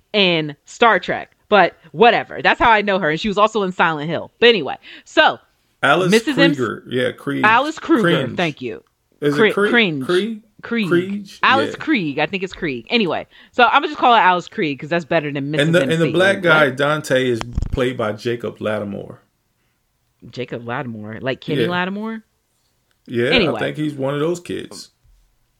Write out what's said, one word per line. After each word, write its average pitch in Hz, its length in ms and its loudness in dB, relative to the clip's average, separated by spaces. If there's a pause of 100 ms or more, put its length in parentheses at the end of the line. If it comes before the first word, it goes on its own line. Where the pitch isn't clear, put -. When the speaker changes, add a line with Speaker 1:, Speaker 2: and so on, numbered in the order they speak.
(140)
Speaker 1:
in 170 420 2 (100)
Star 214 360 2
Trek. 117 320 -8 (160)
But 190 260 4 (160)
whatever. 165 500 2
That's 185 200 2
how 247 100 6
I 214 120 4
know 202 180 0
her. 156 100 0
And 160 100 -2
she - 80 -4
was 190 80 -4
also 208 280 2
in 185 80 -4
Silent 160 360 0
Hill. 127 300 -6
But 233 100 6
anyway, 160 280 0 (280)
so 247 340 2 (440)
Speaker 2:
Alice 170 300 2
Speaker 1:
Missus 240 260 0
M 175 160 6
C - 20 -6
Speaker 2:
Krieger. 117 320 -4
Yeah, 123 240 -2
Krieg. 139 320 -4
Speaker 1:
Alice 254 360 2
Kruger. 277 220 2
Speaker 2:
Cringe. 151 340 0
Speaker 1:
Thank 165 260 -4
you. 107 220 -10 (360)
Speaker 2:
Is 143 140 0
Speaker 1:
Kri-, 208 160 4
Speaker 2:
it - 40 -2
Krieg? 202 180 0
Speaker 1:
cringe. 175 340 0
Speaker 2:
Krieg? 208 360 -2 (200)
Speaker 1:
Krieg. 226 260 -4
Speaker 2:
Krieg? 190 400 -2 (140)
Speaker 1:
Alice 247 300 2
Speaker 2:
Yeah. - 120 -14
Speaker 1:
Krieg. 165 360 -2
I 151 60 0
think 185 180 -6
it's 180 80 -8
Krieg. 131 360 -8
Anyway, 165 380 -2 (260)
so 247 120 2
I'm 226 100 4
gonna 285 140 2
just 302 100 -12
call 247 160 4
her 214 60 6
Alice 180 280 2
Krieg 151 300 -4
'cause 156 100 -14
that's 170 160 -2
better 151 280 -2
than 143 180 -6
Missus 151 160 0
Speaker 2:
And 165 80 2
the, 180 80 4
and 131 80 -2
the 165 40 0
Speaker 1:
M 165 120 0
C. 131 60 -2
Speaker 2:
black 190 300 2
guy, 156 260 4
Speaker 1:
What? 127 80 -6
Speaker 2:
Dante, 143 520 0
is 117 120 -2 (320)
played 127 260 -2
by 107 140 -4
Jacob 117 460 -8
Latimore. 104 600 -8 (1120)
Speaker 1:
Jacob 120 340 -10
Latimore? 113 580 -10
Like 131 180 -6
Kenny 143 240 -2
Speaker 2:
Yeah. 175 40 0
Speaker 1:
Lattimore? 202 540 -6 (840)
Speaker 2:
Yeah, 120 200 -2
Speaker 1:
Anyway. 160 260 0
Speaker 2:
I 107 60 -6
think 139 160 -4
he's 151 180 -6
one 135 200 -4
of 143 60 -4
those 170 200 -4
kids. - 500 -12 (680)